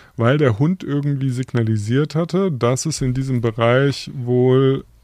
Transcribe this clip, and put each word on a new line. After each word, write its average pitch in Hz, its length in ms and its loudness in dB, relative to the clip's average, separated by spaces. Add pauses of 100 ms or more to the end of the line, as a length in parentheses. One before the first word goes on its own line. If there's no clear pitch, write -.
(160)
weil 120 220 2
der 123 220 2
Hund 165 220 2
irgendwie 143 480 -2
signalisiert 120 840 -2
hatte, 175 380 -2
dass 120 320 0
es 160 160 -4
in 127 120 -2
diesem 131 280 -2
Bereich 120 720 0
wohl 127 720 2 (180)